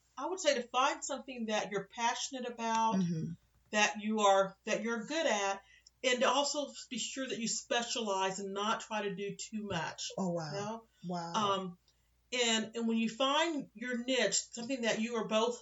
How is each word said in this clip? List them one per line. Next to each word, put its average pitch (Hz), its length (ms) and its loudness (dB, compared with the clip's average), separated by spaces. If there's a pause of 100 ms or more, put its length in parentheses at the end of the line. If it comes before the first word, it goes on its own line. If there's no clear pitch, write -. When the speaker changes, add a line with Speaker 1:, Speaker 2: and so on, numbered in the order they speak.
(160)
Speaker 1:
I 269 100 -4
would 370 120 -4
say 302 160 2
to 240 140 -2
find 285 340 0
something 247 440 -8
that 208 260 -2
you're 196 240 -4
passionate 240 520 -2
about, 226 480 0
Speaker 2:
Mm-hmm. 165 340 0 (420)
Speaker 1:
that 208 300 4
you 214 180 0
are, 196 340 6 (120)
that 208 160 0
you're 226 220 -2
good 320 220 0
at, 196 340 0 (440)
and 247 160 2
to 262 100 4
also 285 380 0 (220)
be 240 80 -6
sure - 280 -4
that 202 140 -6
you 226 80 -2
specialize 208 880 0
and 196 160 -6
not 214 280 0
try 214 200 -4
to 196 140 -4
do 202 180 -6
too 214 320 -8
much, - 500 -4
Speaker 2:
Oh, 185 140 0
wow. 165 220 -2
Speaker 1:
you 196 80 -4
know? 226 220 -6 (260)
Speaker 2:
Wow. 170 260 -2
Speaker 1:
Um, 190 440 0 (680)
and, 226 280 2
and 233 120 0
when 226 120 4
you 226 100 4
find 294 680 2
your 240 300 -4
niche, 240 340 2 (140)
something 233 300 -4
that 220 180 2
you 233 160 -2
are 208 100 -2
both 220 360 2